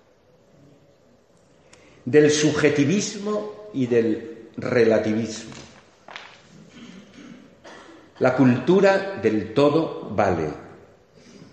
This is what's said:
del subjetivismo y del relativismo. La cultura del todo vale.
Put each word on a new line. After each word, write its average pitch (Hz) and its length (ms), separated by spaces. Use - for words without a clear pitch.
del 147 260
subjetivismo 175 1400
y 127 120
del 113 680
relativismo. 110 1000
La 127 160
cultura 185 840
del 107 320
todo 147 580
vale. 92 380